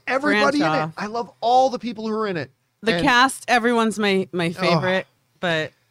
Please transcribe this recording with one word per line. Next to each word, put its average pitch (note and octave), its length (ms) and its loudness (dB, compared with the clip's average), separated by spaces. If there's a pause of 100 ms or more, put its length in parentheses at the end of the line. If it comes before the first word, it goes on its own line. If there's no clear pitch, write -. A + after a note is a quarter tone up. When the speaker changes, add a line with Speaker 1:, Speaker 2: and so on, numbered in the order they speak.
Speaker 1:
everybody C#4+ 520 0
in C#4+ 60 2
it. D#3 40 0
Speaker 2:
branch D#3 200 -2
off. D#3+ 80 -12
Speaker 1:
I - 80 -6
love G#3+ 340 -8
all B3+ 300 4
the B3 100 -6
people A3 260 -8
who A3 80 -4
are G#3+ 140 -2
in F#3+ 80 -4
it. C#3+ 160 -8 (300)
Speaker 2:
The G#3 140 -2
Speaker 1:
And F3 100 0
Speaker 2:
cast, C4 420 2
everyone's A3+ 500 2
my, G3 360 0
my F3 140 -2
Speaker 1:
Oh. F3 40 -2 (100)
Speaker 2:
favorite, F#3 460 0 (320)
but D#3+ 320 -4 (200)